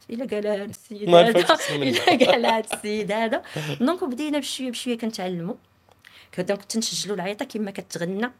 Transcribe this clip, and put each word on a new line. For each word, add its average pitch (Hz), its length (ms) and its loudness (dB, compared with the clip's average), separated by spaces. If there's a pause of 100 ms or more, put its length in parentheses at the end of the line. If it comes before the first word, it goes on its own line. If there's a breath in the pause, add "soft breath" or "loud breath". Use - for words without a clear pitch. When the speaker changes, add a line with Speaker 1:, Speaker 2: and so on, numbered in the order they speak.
(100)
Speaker 1:
الا 233 140 -6
قالها 208 380 -2
هاد 208 60 -8
السيد 208 400 -8
Speaker 2:
ما 170 120 10
Speaker 1:
هذا، 175 200 6
Speaker 2:
نفهمش 233 200 4
بسم - 220 -2
الله. - 260 2
Speaker 1:
<laughs> 339 60 6
الا 247 160 6
قالها 233 260 2
هاد 220 160 -2
السيد 208 400 -4
هذا." 226 300 -2 (200 loud breath)
Speaker 2:
<laughs> 147 180 -6
Speaker 1:
دونك 339 240 2
بدينا 294 340 -2
بشويه 262 320 -4
بشويه 233 280 -4
كنتعلموا. 185 560 -6 (800 soft breath)
ك-، - 80 -4
دونك 202 240 -2
تنسجلوا 196 520 -4
العيطه 202 280 -4
كما 214 260 -6
كتغنى 190 680 -4